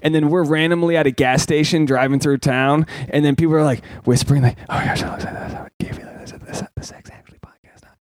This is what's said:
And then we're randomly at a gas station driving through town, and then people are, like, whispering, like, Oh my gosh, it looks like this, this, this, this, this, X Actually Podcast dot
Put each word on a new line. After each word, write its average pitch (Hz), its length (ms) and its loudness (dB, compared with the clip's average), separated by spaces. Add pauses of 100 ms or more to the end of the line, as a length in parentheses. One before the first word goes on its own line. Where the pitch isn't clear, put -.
And 156 140 0
then 151 140 4
we're 175 140 2
randomly 165 540 2
at 156 100 4
a 135 40 2
gas 131 320 2
station 156 420 0
driving 135 340 2
through 139 200 0
town, 139 460 2 (240)
and 147 160 0
then 143 100 4
people 160 200 2
are, 156 80 4
like, 135 200 0 (220)
whispering, 139 360 2
like, 123 160 2 (120)
Oh - 60 -8
my - 100 -2
gosh, - 160 -2
it - 60 -6
looks - 160 -10
like - 140 -10
this, - 600 -12
this, - 340 -20
this, - 100 -20
this, - 220 -12 (120)
this, - 160 -12
X - 200 -20
Actually - 280 -20
Podcast - 420 -20
dot - 220 -20